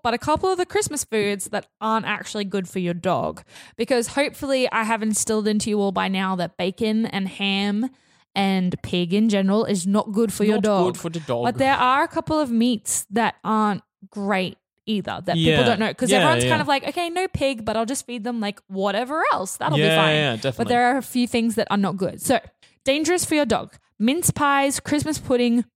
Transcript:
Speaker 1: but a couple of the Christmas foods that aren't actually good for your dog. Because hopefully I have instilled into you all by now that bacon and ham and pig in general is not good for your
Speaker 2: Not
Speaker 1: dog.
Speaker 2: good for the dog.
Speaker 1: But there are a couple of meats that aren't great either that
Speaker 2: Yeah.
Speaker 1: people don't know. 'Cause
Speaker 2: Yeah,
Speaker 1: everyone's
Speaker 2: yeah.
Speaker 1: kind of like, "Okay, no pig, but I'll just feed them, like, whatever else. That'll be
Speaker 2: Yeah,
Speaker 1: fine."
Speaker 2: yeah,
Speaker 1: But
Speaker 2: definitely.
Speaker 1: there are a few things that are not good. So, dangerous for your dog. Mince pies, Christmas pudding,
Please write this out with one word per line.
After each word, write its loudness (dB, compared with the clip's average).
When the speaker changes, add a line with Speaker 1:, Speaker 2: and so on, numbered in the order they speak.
Speaker 1:
but 0
a -4
couple 0
of 0
the 0
Christmas -2
foods -2
that -6
aren't -2
actually -6
good -4
for -6
your 0
dog. -2
Because 0
hopefully 0
I 0
have 0
instilled 0
into 0
you 0
all 0
by 0
now 0
that -6
bacon 0
and -4
ham -2
and 2
pig -2
in 2
general 2
is -2
not 0
good 0
for -2
your 4
Speaker 2:
Not 0
Speaker 1:
dog. 4
Speaker 2:
good -10
for -8
the -6
dog. -2
Speaker 1:
But 0
there 4
are 2
a -2
couple -2
of 0
meats 0
that 0
aren't 0
great -2
either -4
that 0
Speaker 2:
Yeah. 4
Speaker 1:
people 4
don't 2
know. 0
'Cause -2
Speaker 2:
Yeah, 6
Speaker 1:
everyone's 4
Speaker 2:
yeah. 2
Speaker 1:
kind 2
of -2
like, 0
"Okay, -4
no -2
pig, -2
but -4
I'll 0
just -6
feed -10
them, -4
like, -4
whatever -2
else. -4
That'll 0
be 4
Speaker 2:
Yeah, 4
Speaker 1:
fine." 4
Speaker 2:
yeah, 2
Speaker 1:
But -8
Speaker 2:
definitely. -2
Speaker 1:
there 4
are 0
a -2
few -2
things 0
that 0
are 2
not 0
good. -4
So, 2
dangerous 2
for -2
your 4
dog. -2
Mince 2
pies, 2
Christmas -2
pudding, 2